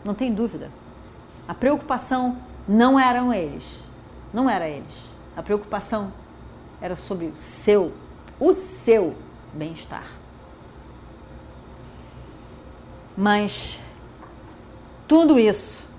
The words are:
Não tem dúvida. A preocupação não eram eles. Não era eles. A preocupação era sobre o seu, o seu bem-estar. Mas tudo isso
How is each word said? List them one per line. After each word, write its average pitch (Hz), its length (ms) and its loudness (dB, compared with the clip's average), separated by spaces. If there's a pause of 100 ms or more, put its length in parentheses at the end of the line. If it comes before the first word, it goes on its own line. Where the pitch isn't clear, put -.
Não 202 100 -4
tem 247 180 -4
dúvida. 170 380 -4 (760)
A - 60 -8
preocupação 254 840 -2 (300)
não 247 320 6
eram 247 340 2
eles. 156 300 -6 (680)
Não 247 160 0
era 180 200 -2
eles. - 260 -12 (420)
A 165 60 -10
preocupação 208 720 -4 (680)
era 180 140 -8
sobre 170 320 -8
o 156 100 -10
seu, - 560 2 (460)
o 320 160 4
seu 202 580 2 (400)
bem-estar. 156 540 -12 (3000)
Mas 208 640 0 (1300)
tudo 311 280 8
isso 214 460 2 (160)